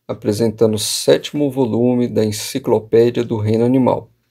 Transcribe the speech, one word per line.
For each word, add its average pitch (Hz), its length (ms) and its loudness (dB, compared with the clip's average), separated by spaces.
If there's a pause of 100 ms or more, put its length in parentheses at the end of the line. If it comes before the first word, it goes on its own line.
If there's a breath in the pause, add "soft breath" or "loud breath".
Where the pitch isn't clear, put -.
apresentando 110 680 0
o 107 60 -4
sétimo 143 720 -2
volume 123 600 0
da 110 160 -2
Enciclopédia 117 960 0
do 117 140 -4
Reino 110 260 0
Animal. 123 480 2 (200)